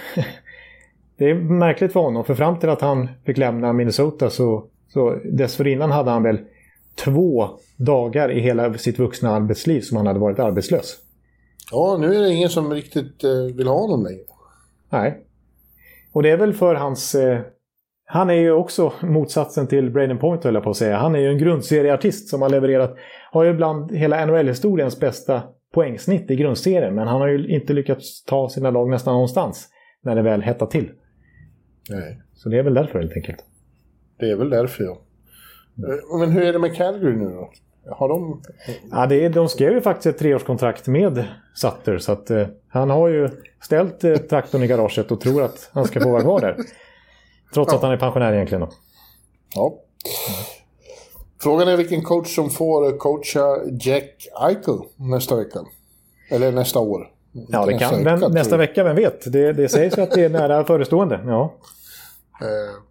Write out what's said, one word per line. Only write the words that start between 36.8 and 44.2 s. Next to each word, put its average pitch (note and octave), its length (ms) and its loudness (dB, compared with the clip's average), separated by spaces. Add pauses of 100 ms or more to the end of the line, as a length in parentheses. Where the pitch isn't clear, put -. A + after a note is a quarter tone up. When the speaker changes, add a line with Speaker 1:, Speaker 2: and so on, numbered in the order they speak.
Speaker 2:
nu G2+ 140 -4
då? F2+ 200 -14 (400)
Har - 180 -2
de D#3+ 320 -4 (500)
Speaker 1:
Ja, B2 160 0
det C#3+ 180 4
är, E3+ 60 2
de E3 180 2
skrev D3+ 240 2
ju B3 80 2
faktiskt G3 260 0
ett D3+ 120 0
treårskontrakt B2+ 680 0
med C3+ 380 0 (300)
Sutter, A2+ 440 -4
så F#2+ 140 -2
att, - 180 -6
eh, G#2+ 160 0 (220)
han C3+ 220 0
har D#3+ 180 4
ju D3 200 0 (340)
ställt, E3+ 420 0
eh, D#3+ 120 4
traktorn C#3+ 460 -2